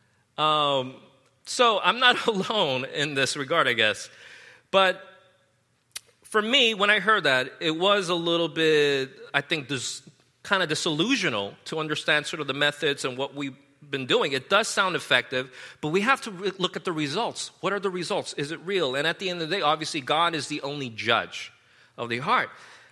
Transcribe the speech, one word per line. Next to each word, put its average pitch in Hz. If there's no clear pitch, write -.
Um, 143
so 226
I'm 202
not 247
<laughs> -
alone 185
in 151
this 135
regard, 143
I 120
guess. 110
But 185
for 214
me, 226
when 202
I 208
heard 202
that, 135
it 165
was 185
a 180
little 170
bit, 147
I 143
think, 147
dis-, -
kind 190
of 160
disillusional 156
to 160
understand 151
sort 165
of 143
the 135
methods 147
and 131
what 139
we've 139
been 135
doing. 170
It 131
does 214
sound 185
effective, 131
but 151
we 185
have 254
to 226
re-, 185
look 175
at 185
the 190
results. 156
What 190
are 202
the 190
results? 180
Is 147
it 151
real? 160
And 147
at 170
the 190
end 175
of 156
the 185
day, 202
obviously, 156
God 160
is 139
the 147
only 139
judge 107
of 120
the 117
heart. 190